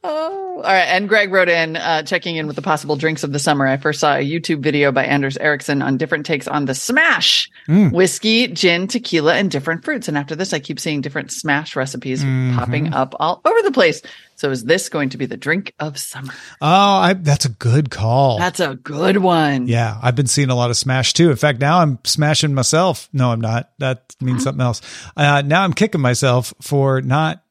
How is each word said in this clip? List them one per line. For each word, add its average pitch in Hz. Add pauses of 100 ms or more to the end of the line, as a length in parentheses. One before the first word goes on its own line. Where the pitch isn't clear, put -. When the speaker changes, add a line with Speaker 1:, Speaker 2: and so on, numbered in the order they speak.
Speaker 1:
Oh. 359
All -
right. 190
And 190
Greg 208
wrote 185
in, 165
uh, 156
checking 170
in 156
with 147
the -
possible 151
drinks 156
of 143
the 143
summer. 139
"I 135
first 147
saw 147
a 139
YouTube 160
video 143
by 131
Anders 139
Ericsson 143
on 135
different 147
takes 147
on 147
the 131
smash. 269 (180)
Speaker 2:
Mm. 170
Speaker 1:
Whiskey, 220
gin, 175
tequila, 165
and 196
different 156
fruits. 294
And 151
after 143
this, 190
I 156
keep -
seeing 151
different 143
smash 151
recipes 135
Speaker 2:
Mm-hmm. 131
Speaker 1:
popping 147
up 131
all 160
over 440
the 381
place. 170 (340)
So 143
is 123
this 170
going 143
to 127
be 131
the -
drink 165
of 151
summer?" 135 (280)
Speaker 2:
Oh, 147 (320)
I, 185
that's 147
a 131
good 123
call. 120
Speaker 1:
That's 180
a 139
good 180
one. 156
Speaker 2:
Yeah, 117
I've 123
been 139
seeing 139
a 123
lot 120
of 117
smash 131
too. 165
In 127
fact, 139
now 156
I'm 147
smashing 151
myself. 156
No, 127
I'm 113
not. 113
That 131
means 127
Speaker 1:
Huh? -
Speaker 2:
something 139
else. 120 (360)
Uh, 143
now 160
I'm 180
kicking 202
myself 123
for 135
not 156